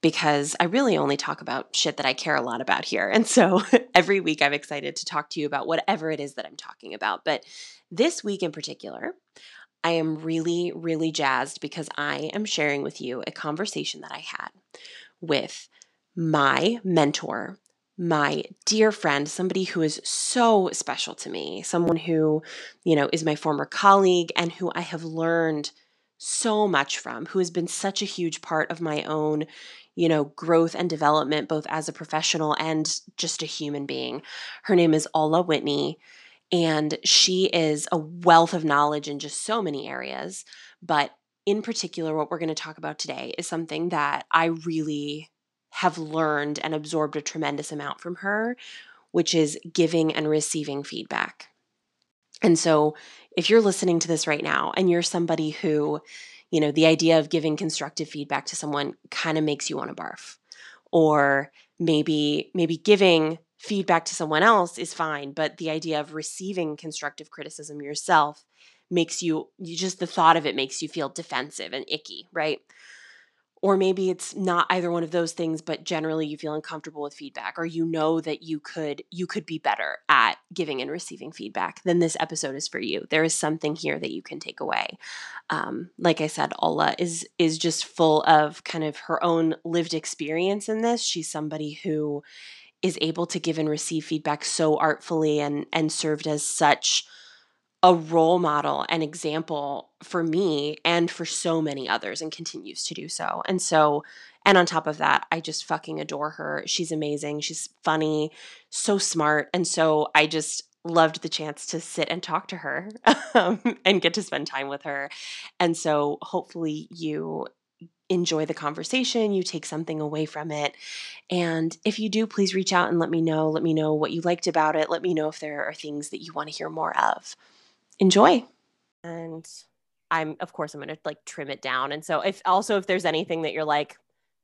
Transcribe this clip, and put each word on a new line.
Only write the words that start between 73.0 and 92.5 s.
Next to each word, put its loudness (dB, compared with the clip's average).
Or 4
maybe 2
it's -8
not 2
either 2
one 0
of -4
those 0
things, -2
but -8
generally -2
you -8
feel -6
uncomfortable -10
with -8
feedback, -10
or -4
you -2
know 0
that -6
you -6
could, -8
you -8
could -8
be -8
better -2
at 4
giving -4
and -6
receiving -12
feedback, -6
then 4
this 4
episode -4
is -8
for -6
you. -6
There 4
is 2
something -2
here -6
that -6
you -10
can -14
take -14
away. -4
Um, -4
like 2
I 0
said, -2
Ola 2
is, -4
is 2
just -2
full 4
of 6
kind -4
of -4
her -4
own 2
lived -2
experience -4
in -2
this. 2
She's -4
somebody -6
who -2